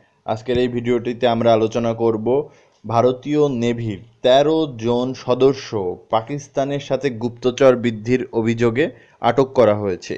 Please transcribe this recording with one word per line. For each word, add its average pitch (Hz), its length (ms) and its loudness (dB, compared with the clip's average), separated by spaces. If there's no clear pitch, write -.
আজকের 117 320 -4
এই 127 100 0
ভিডিওটিতে 120 600 -4
আমরা 117 240 2
আলোচনা 113 420 0
করব 113 320 -2
ভারতীয় 127 580 0
নেভির 117 420 -4
তেরো 143 360 4
জন 120 380 -2
সদস্য 131 560 0
পাকিস্তানের 139 760 -4
সাথে 139 220 -2
গুপ্তচর 120 680 2
বৃদ্ধির 117 460 -2
অভিযোগে 117 520 0
আটক 127 320 2
করা 107 200 6
হয়েছে, 101 440 -4